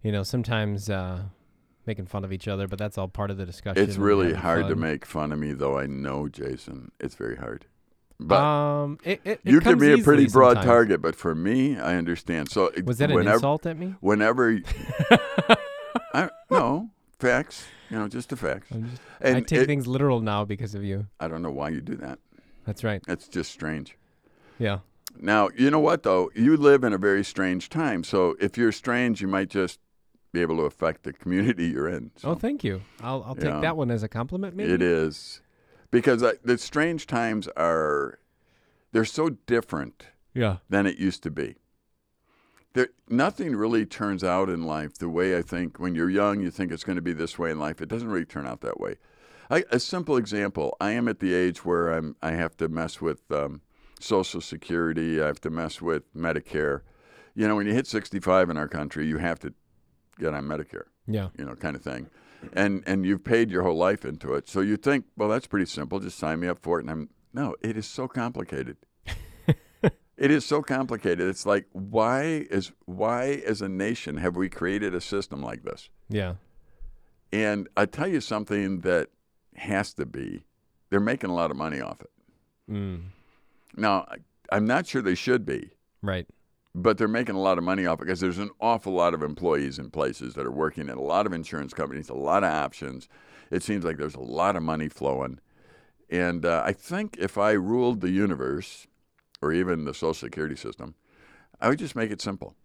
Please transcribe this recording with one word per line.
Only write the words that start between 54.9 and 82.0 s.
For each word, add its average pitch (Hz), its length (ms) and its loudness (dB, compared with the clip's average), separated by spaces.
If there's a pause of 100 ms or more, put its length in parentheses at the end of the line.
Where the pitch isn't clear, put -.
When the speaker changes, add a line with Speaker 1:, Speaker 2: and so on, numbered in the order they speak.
Speaker 2:
I 76 60 2
have 73 140 -4
to 80 100 -6
mess 80 320 -6
with 80 320 -4
Medicare. 78 680 -2 (520)
You 107 140 2
know, 107 80 2
when 101 100 0
you 104 80 0
hit 123 140 0
sixty-five 92 600 2
in 82 80 -4
our 76 120 -4
country, 76 360 -6
you 78 140 -2
have 85 220 -4
to 78 120 -10 (680)
get 78 120 -2
on 71 120 -6
Medicare. 73 400 -8 (240)
Speaker 1:
Yeah. 101 280 -4
Speaker 2:
You 69 100 -10
know, 64 100 -12
kind 76 180 -6
of - 80 -12
thing. 62 260 -10 (440)
And, 98 340 0
and 95 180 0
you've 95 200 0
paid 113 260 4
your 90 140 0
whole 87 120 4
life 92 280 2
into 71 300 -6
it. 71 140 -4
So 95 120 -2
you 104 160 2
think, 139 300 0 (100)
"Well, 104 120 0
that's 113 200 -2
pretty 95 180 0
simple. 73 320 -6
Just 98 200 -10
sign 80 200 -4
me 87 80 -4
up 87 160 -4
for 85 160 0
it." 67 40 -4
And 64 80 -8
I'm, 78 180 -8 (260)
no, 123 280 -4
it 110 140 -4
is 107 100 -8
so 131 200 -8
complicated. 107 720 -6 (280)
Speaker 1:
<laughs> - 120 -10 (1000)
Speaker 2:
It 139 140 4
is 151 140 4
so 147 160 0
complicated. 113 720 0
It's - 160 -6
like, 101 260 2
why 120 800 0
is, 92 220 -2 (120)
why 120 600 -2
as 104 160 -2
a 98 80 -4
nation 95 480 -4
have 87 180 -2
we 92 140 -2
created 95 440 -4
a 87 60 -4
system 95 420 -8
like 58 200 -10
this? - 260 -12 (220)
Speaker 1:
Yeah. 98 240 -4 (960)
Speaker 2:
And 104 440 0
I 101 100 4
tell 151 220 -4
you 160 120 0
something 104 600 -4
that 87 280 0 (480)
has 101 380 -4
to 69 120 -6
be, 58 380 -10 (460)
they're 101 100 4
making 110 300 -2
a 90 40 -2
lot 85 160 0
of 69 60 -6
money 76 240 -4
off 50 200 -10